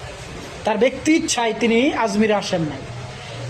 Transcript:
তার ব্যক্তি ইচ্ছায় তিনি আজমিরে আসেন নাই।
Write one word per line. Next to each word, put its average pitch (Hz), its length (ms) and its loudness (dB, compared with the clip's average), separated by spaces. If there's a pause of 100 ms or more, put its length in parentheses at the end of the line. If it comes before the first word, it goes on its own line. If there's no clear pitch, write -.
(640)
তার 214 140 2
ব্যক্তি 269 380 4
ইচ্ছায় 233 440 0
তিনি 233 320 4
আজমিরে 214 420 2
আসেন 185 280 0
নাই। 143 160 -4 (720)